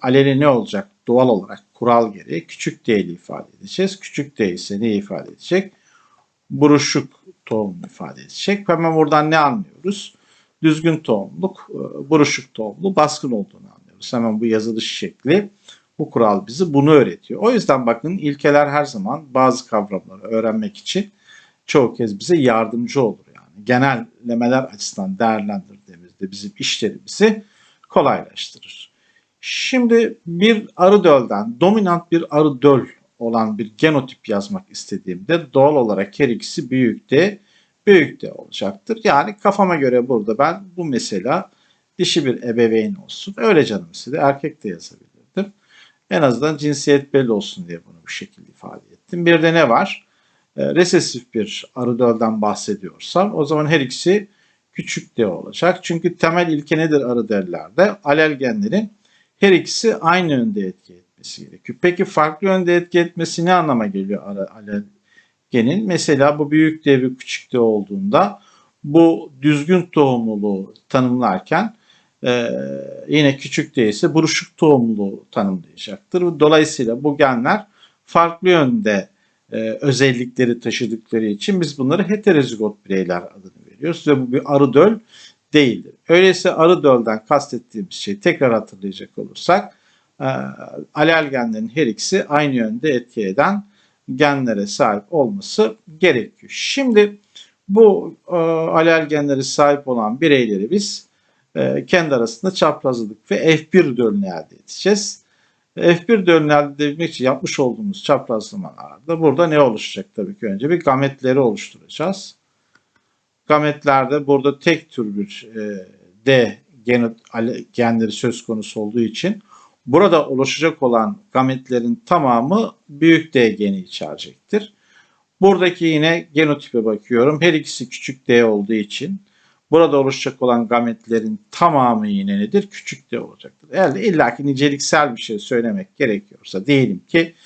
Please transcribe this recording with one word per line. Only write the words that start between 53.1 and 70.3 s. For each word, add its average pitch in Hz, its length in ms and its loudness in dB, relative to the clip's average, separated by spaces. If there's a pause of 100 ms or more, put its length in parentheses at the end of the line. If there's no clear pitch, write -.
o 160 100 -2
zaman 151 220 -2
her 156 140 2
ikisi 180 480 -2 (440)
küçük - 440 -12
D 113 100 0
olacak. 165 560 -2
Çünkü 170 340 -4
temel 170 360 0
ilke 151 260 -2
nedir 156 220 2
arı 120 280 -2
döllerde? 98 760 -2
Alel 151 280 2
genlerin 131 600 -2 (480)
her 196 120 6
ikisi - 440 0
aynı 170 360 0
yönde 113 280 -2
etki 92 320 -10
etmesi - 520 -20
gerekiyor. - 380 -16
Peki 180 220 0
farklı 156 420 -2
yönde 185 300 2
etki 175 220 0
etmesi 170 460 -2
ne 180 80 2
anlama 147 340 2
geliyor 98 400 -6
ara-, 98 280 -8
alel 104 280 -8 (680)
genin? 139 360 0
Mesela 147 520 2
bu 143 120 -4
büyük 156 340 2
D 135 180 4
ve 127 120 -2
küçük - 380 -14
D 127 60 -2
olduğunda 107 840 0 (440)
bu 160 480 4 (100)
düzgün 151 400 2
tohumluluğu 110 920 -2 (140)